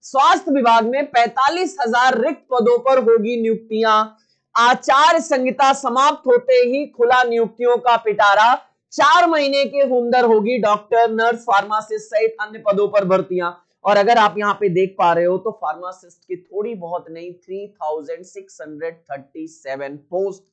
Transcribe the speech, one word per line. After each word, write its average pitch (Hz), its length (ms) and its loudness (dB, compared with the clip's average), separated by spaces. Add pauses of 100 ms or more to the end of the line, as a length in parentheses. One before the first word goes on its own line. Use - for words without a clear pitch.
स्वास्थ्य 320 460 0
विभाग 233 360 2
में 277 200 -4
पैंतालीस 277 720 -2
हजार 247 380 0
रिक्त 269 220 -4
पदों 240 380 0
पर 262 200 2
होगी 226 440 0
नियुक्तियां। 220 640 0 (480)
आचार 269 640 2
संहिता 269 520 0
समाप्त 269 540 -2
होते 247 260 2
ही 254 340 2
खुला 247 360 2
नियुक्तियों 233 540 0
का 240 200 0
पिटारा, 214 580 2 (380)
चार 320 340 4
महीने 277 380 0
के 277 160 -4
अंदर 247 440 2
होगी 226 340 2
डॉक्टर, 214 520 0
नर्स, 226 300 -2
फार्मासिस्ट 214 680 -4
सहित 220 340 -2
अन्य 214 180 -10
पदों 202 300 0
पर 202 160 0
भर्तियां। 180 480 -2 (320)
और 202 120 2
अगर 226 220 4
आप 196 200 2
यहाँ 208 160 -2
पे 202 140 -2
देख 190 300 -2
पा 175 140 2
रहे 170 120 0
हो 180 140 0
तो 185 120 -6
फार्मासिस्ट 175 760 -12
की 180 80 -10
थोड़ी 208 380 -10
बहुत 170 360 -12
नहीं, 170 240 -16
थ्री 196 340 -16
थाउजेंड 160 560 -10
सिक्स 190 360 -20
हंड्रेड 156 380 -14
थर्टी 143 480 -16
सेवन 143 500 -12
पोस्ट। 185 460 -8 (100)